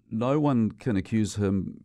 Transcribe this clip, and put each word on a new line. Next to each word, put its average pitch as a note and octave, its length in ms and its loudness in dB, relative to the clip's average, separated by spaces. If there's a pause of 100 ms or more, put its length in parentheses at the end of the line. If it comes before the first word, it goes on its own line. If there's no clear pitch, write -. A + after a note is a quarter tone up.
(100)
no B2 280 0
one B2 340 2
can - 220 -2
accuse G2 420 0
him, G2 480 -2